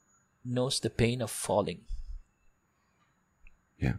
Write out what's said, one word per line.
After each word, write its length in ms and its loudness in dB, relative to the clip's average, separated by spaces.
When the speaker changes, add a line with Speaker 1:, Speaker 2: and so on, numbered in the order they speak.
Speaker 1:
knows 360 0
the 100 -2
pain 300 2
of 100 -4
falling." 500 0
Speaker 2:
Yeah. 200 2